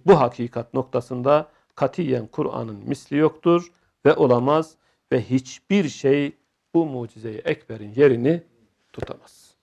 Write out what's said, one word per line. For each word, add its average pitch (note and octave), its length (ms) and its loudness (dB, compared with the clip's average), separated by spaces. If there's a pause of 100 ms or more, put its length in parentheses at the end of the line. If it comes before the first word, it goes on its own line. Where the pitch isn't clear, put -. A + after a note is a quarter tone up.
bu F3 140 6
hakikat A#2+ 540 -4
noktasında C3 760 -2 (260)
katiyen C3 520 -4
Kur'an'ın A2+ 640 -10
misli C#3 280 -8
yoktur E3+ 560 0 (340)
ve D3+ 80 6
olamaz C#3 600 2 (380)
ve B2+ 100 2
hiçbir C#3+ 680 -2
şey C#3 440 0 (420)
bu E3+ 120 2
mucize-i A2+ 500 -12
ekberin G#2+ 600 -8
yerini C#3 460 4 (500)
tutamaz. - 680 -14